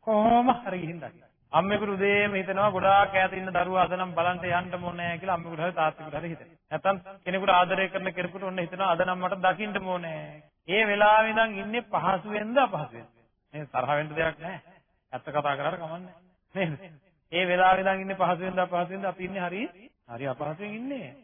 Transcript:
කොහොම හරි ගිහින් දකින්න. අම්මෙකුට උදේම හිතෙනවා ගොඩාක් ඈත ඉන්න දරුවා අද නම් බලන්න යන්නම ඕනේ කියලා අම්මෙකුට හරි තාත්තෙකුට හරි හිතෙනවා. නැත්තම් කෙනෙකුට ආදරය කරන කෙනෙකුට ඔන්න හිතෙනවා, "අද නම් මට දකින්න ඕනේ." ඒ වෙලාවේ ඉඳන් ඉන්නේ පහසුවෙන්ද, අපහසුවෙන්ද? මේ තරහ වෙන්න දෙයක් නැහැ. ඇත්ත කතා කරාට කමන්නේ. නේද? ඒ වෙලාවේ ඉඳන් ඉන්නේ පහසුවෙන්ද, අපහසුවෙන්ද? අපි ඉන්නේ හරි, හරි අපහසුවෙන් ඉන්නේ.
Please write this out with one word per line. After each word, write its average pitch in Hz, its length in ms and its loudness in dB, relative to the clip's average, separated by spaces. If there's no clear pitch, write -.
කොහොම 233 500 4
හරි 185 240 -6
ගිහින් 165 180 -6
දකින්න. 127 300 -16
අම්මෙකුට 202 420 2
උදේම 202 400 2
හිතෙනවා 190 360 2
ගොඩාක් 196 440 4
ඈත 190 200 4
ඉන්න 190 180 -6
දරුවා 180 320 2
අද 175 100 -2
නම් 185 180 -4
බලන්න 180 360 0
යන්නම 175 360 -2
ඕනේ 175 300 -6
කියලා 175 240 -4
අම්මෙකුට 165 260 -6
හරි 180 80 -2
තාත්තෙකුට 156 460 -4
හරි 170 120 -8
හිතෙනවා. - 300 -14
නැත්තම් 190 260 0
කෙනෙකුට 190 300 -2
ආදරය 180 380 4
කරන 185 240 -4
කෙනෙකුට 180 300 -6
ඔන්න 185 160 -6
හිතෙනවා, 180 320 -2
"අද 170 100 2
නම් 180 200 2
මට 180 220 -2
දකින්න 190 420 0
ඕනේ." 160 580 -6
ඒ 202 200 2
වෙලාවේ 214 460 6
ඉඳන් 220 260 0
ඉන්නේ 214 280 -4
පහසුවෙන්ද, 208 760 -2
අපහසුවෙන්ද? 147 500 -2
මේ 147 120 -8
තරහ 127 240 -2
වෙන්න 147 200 0
දෙයක් 160 280 -2
නැහැ. 165 220 -10
ඇත්ත 127 140 -10
කතා 143 300 -2
කරාට 156 220 -4
කමන්නේ. 175 360 -12
නේද? 175 180 -2
ඒ 180 140 0
වෙලාවේ 185 360 4
ඉඳන් 190 200 0
ඉන්නේ 190 140 -6
පහසුවෙන්ද, 185 420 0
අපහසුවෙන්ද? 180 460 -2
අපි 185 200 -6
ඉන්නේ 185 180 -6
හරි, 180 200 -6
හරි 120 200 -10
අපහසුවෙන් 156 460 -6
ඉන්නේ. 240 380 -10